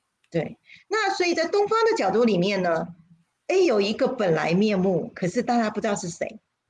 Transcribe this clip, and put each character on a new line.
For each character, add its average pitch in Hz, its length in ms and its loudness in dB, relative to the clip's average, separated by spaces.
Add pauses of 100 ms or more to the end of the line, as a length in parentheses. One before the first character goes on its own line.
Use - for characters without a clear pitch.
(300)
对。 - 280 -4 (320)
那 392 240 0
所 370 120 -2
以 339 80 0
在 320 120 -2
东 403 220 0
方 440 120 0 (100)
的 415 80 0
角 196 140 0
度 226 140 2
里 208 120 2
面 190 240 0
呢， 170 260 -2 (600)
诶， 370 180 4
有 226 140 4
一 202 140 0
个 247 140 0
本 208 260 0
来 156 200 0
面 208 240 2
目， 185 380 0
可 185 120 -4
是 233 140 -2
大 240 160 0
家 220 120 0
不 214 100 -8
知 226 80 -2
道 202 80 -2
是 185 140 -6
谁。 - 300 -10 (300)